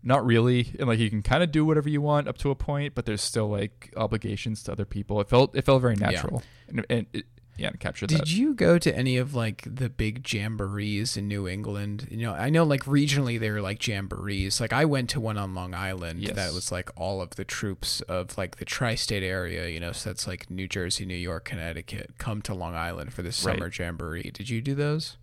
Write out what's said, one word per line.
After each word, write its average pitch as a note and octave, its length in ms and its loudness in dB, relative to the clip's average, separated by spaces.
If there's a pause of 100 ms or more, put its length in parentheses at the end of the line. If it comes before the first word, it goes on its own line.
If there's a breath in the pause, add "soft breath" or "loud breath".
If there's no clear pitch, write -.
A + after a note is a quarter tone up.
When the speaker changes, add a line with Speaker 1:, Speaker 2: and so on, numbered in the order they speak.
Speaker 1:
not B2+ 220 4
really. A#2+ 540 4
And, C3 100 0
like, A2+ 120 4
you A2 100 4
can G#2 120 -2
kinda D3+ 260 4
do D3+ 180 4
whatever D3+ 220 2
you D3 120 0
want D3 280 2
up C3+ 100 -6
to C#3+ 120 0
a C3+ 40 2
point, C#3+ 400 -4
but B2 100 -2
there's G#2 160 -2
still, G#2+ 280 0
like, G#2 480 -4
obligations G#2+ 680 -2
to - 100 -6
other G2 140 -4
people. G#2 340 -2
It G2+ 80 0
felt, B2+ 280 8
it C3 100 2
felt C3 160 8
very A#2+ 180 4
Speaker 2:
Yeah. - 120 4
Speaker 1:
natural, A2+ 300 0 (260 loud breath)
and, - 200 -4
and A#2 240 0
it, - 140 -6 (320)
yeah, G#2 100 -2
and - 100 -8
captured - 300 -4
Speaker 2:
Did D#3 120 4
Speaker 1:
that. D3+ 100 0
Speaker 2:
you B3+ 240 4
go F3 240 6
to E3+ 180 4
any B2+ 220 4
of, C3+ 160 0
like, A#2 320 0
the B2 240 -4
big A2 360 -2
jamborees G#2 920 -2
in G2+ 100 -2
New G2+ 180 -2
England? G#2 640 -4
You - 120 -8
know, A2+ 100 -2
I F2+ 160 -2
know, E3 160 6
like, C#3 200 2
regionally C#3 540 4
there G#2+ 180 0
are, G#2 40 0
like, G2+ 260 -2
jamborees. G2 720 -2
Like, A2+ 140 0
I C#3 140 4
went C3+ 240 2
to C3 100 -2
one A2 160 -2
on G2 180 -4
Long F2+ 200 -6
Island F2+ 480 -6
Speaker 1:
Yes. G2 120 -4
Speaker 2:
that F#2 200 -2
was, F2+ 180 -4
like, F2+ 160 -4 (100)
all F#2+ 220 -2
of F2+ 160 -8
the G2 80 -6
troops - 580 -4
of, F2+ 360 -4
like, F#2 180 -6
the - 80 -10
tri-state A2+ 580 -2
area, F2 460 -2
you E2 120 -6
know, E2+ 120 -6
so - 160 -8
that's, - 180 -6
like, - 240 -8
New F#2 160 -6
Jersey, F#2 380 -2
New F#2 100 -6
York, F2 300 -6
Connecticut, E2 720 -8
come G#2+ 240 -4
to G#2 140 -6
Long F2 200 -6
Island E2 380 -6
for - 80 -8
the F2 80 -4
Speaker 1:
Right. - 60 -6
Speaker 2:
summer F2 360 0
jamboree. E2+ 640 -6
Did - 160 -10
you A#2 140 -2
do C3+ 120 -2
those? D3 480 -2